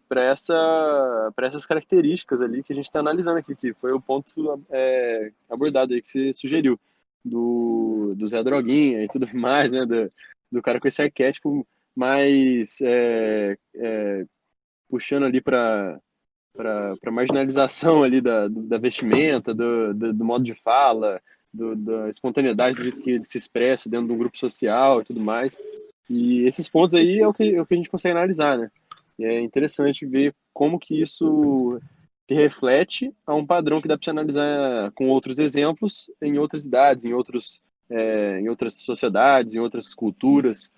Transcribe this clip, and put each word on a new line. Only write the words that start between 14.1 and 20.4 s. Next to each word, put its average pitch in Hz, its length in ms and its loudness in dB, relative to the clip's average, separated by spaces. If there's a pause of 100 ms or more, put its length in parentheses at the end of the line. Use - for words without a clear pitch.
puxando 139 360 -2
ali 127 160 2
pra, 110 580 0 (540)
pra, 104 440 -6
pra 117 140 -8
marginalização 135 920 2
ali 131 180 4
da, 113 260 2
do, 110 160 -6
da 110 140 -2
vestimenta, 123 760 0
do, 113 400 0
do, 110 200 -2
do 110 120 -2
modo 120 180 0